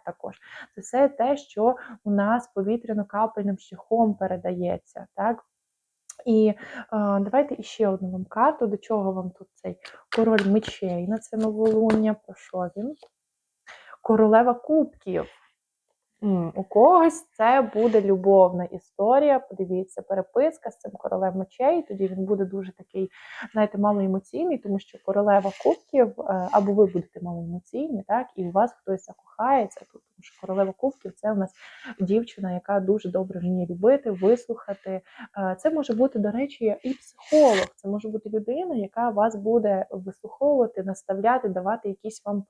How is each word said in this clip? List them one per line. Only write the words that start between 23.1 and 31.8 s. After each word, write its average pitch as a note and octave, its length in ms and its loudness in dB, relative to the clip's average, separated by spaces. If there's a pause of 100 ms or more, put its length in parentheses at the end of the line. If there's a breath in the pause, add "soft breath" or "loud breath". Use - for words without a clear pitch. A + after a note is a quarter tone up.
знаєте, G#3+ 240 0
малоемоційний, G3+ 800 -2
тому G3+ 220 -4
що - 260 -20
королева G3 460 2 (120)
кубків, B3 580 0
е, F#3+ 300 -4
або G3+ 220 4
ви G#3 120 6
будете F3+ 360 -4
малоемоційні, F3+ 840 -8
так, A#3+ 280 -2
і F#3 120 -6
у E3+ 40 -8
вас G#3+ 220 2
хтось - 320 -8
закохається - 760 -2
тут, - 120 -20
тому - 300 -20
що - 200 -20
королева F#3+ 360 -2
кубків — B3+ 380 -4
це G#3+ 160 -4
у G#3+ 40 0
нас F#3+ 160 -2 (480 loud breath)